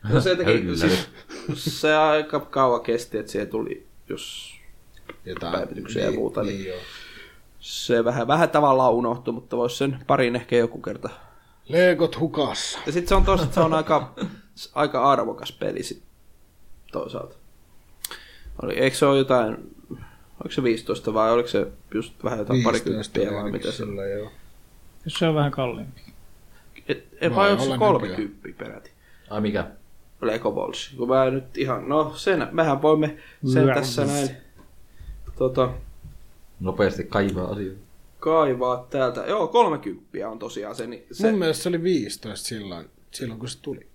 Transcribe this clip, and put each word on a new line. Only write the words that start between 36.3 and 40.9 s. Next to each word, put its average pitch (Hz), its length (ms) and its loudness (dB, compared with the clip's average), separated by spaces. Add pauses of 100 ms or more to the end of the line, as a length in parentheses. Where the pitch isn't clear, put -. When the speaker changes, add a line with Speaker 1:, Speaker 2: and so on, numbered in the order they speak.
Speaker 2:
Nopeasti 92 440 0
kaivaa 92 480 0
asioita. 101 280 -8 (400)
Speaker 1:
kaivaa 127 720 2
täältä. 127 380 -2
Joo, 190 200 0
kolmekymppiä 147 840 0
on 113 100 -12
tosiaan 107 360 -10
se, 113 120 -8
niin 117 240 -14